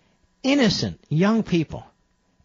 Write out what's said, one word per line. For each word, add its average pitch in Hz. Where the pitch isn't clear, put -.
innocent 226
young 202
people 165